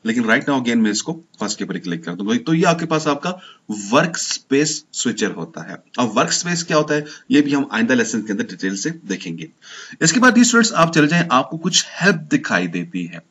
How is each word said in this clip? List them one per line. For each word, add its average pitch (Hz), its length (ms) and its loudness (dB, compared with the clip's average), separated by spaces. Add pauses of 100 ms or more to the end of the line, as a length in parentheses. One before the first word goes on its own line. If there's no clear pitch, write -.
लेकिन 117 180 0
right 113 180 2
now 139 180 0
again 120 160 0
मैं 110 140 4
इसको 151 300 -4 (200)
first 104 180 -4
के 101 60 -4
ऊपर 90 140 -6
click 85 260 -6
कर 87 100 -8
दूंगा, 101 220 -2
तो 143 180 0
ये 170 80 2
आपके 170 240 2
पास 156 200 -2
आपका 175 340 -2 (500)
वर्क 165 260 2
स्पेस - 760 -2
switcher 107 380 -2
होता 85 400 -12
है। 82 120 -16 (160)
अब 107 160 0
वर्क 151 160 2
स्पेस 175 320 -2
क्या 160 140 0
होता 151 180 2
है, 147 100 -2 (260)
ये 143 100 6
भी 143 120 2
हम 139 200 0
आइंदा 113 220 2
lesson 117 280 0
के 107 100 -6
अंदर 113 120 -2
detail 95 320 -6
से 156 140 -4
देखेंगे। 92 580 -8 (540)
इसके 226 180 4
बाद 240 180 6
ये 240 60 8
students 233 280 4
आप 165 220 2
चले 147 120 6
जाएं, 165 260 2
आपको 135 260 0
कुछ - 260 0 (160)
help 180 160 4
दिखाई 110 500 -2
देती 87 380 -6
है। 85 260 -14